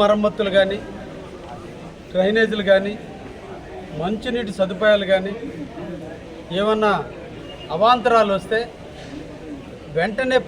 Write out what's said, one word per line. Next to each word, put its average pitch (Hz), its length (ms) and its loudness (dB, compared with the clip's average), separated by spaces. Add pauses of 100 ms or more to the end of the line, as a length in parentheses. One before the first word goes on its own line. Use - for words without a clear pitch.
మరమ్మతులు 208 560 4
కానీ, 196 220 4 (1300)
డ్రైనేజీలు 208 600 2
కానీ, 196 220 4 (1080)
మంచినీటి 220 580 -2
సదుపాయాలు 196 540 4
కానీ, 190 220 0 (1300)
ఏమన్నా 214 320 4 (840)
అవాంతరాలు 226 640 6
వస్తే 220 220 0 (1400)
వెంటనే 247 480 2